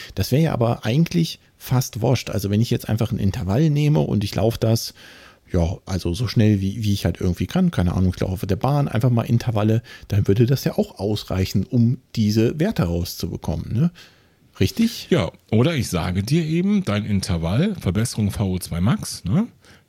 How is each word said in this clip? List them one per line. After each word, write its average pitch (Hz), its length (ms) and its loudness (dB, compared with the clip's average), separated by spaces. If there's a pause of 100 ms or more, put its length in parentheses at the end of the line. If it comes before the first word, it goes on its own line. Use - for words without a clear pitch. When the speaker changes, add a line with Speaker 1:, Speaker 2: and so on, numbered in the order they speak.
(140)
Speaker 1:
Das - 180 -2
wäre 156 120 2
ja 156 100 0
aber 117 320 0
eigentlich 165 540 0 (180)
fast - 420 -2
wurscht. 123 300 0
Also 101 180 -2
wenn 104 140 2
ich - 80 0
jetzt - 180 -2
einfach 107 240 -2
ein 98 60 -4
Intervall 101 500 0
nehme 147 320 2
und 104 240 0
ich - 100 -6
laufe - 240 0
das, - 360 0 (580)
ja, 87 240 0 (100)
also 87 260 -4
so 113 140 -4
schnell, 107 340 4
wie, 101 220 -4
wie 104 100 2
ich 98 120 -2
halt 87 160 -2
irgendwie 90 260 0
kann, 180 240 2
keine 87 240 0
Ahnung, 92 180 2
ich - 80 -8
laufe 98 120 -2
auf - 140 -6
der 95 100 0
Bahn, 143 320 0
einfach 120 220 2
mal 117 120 2
Intervalle, 110 600 0 (260)
dann 104 180 0
würde 107 180 4
das 131 200 0
ja 165 120 0
auch - 220 -2
ausreichen, 95 680 -2
um 120 340 2 (180)
diese 113 420 2
Werte 208 260 0
rauszubekommen, 87 880 -4
ne? 160 200 0 (640)
Richtig? - 520 0
Speaker 2:
Ja, 104 200 2 (200)
oder 131 260 4
ich 104 120 -2
sage 90 360 -2
dir 151 180 2
eben, 180 400 0
dein 208 220 -2
Intervall, 156 760 0
Verbesserung 104 540 -2
V 101 160 -2
O 92 100 -2
zwei 85 220 -6
Max, 131 440 -2
ne? 160 220 0 (420)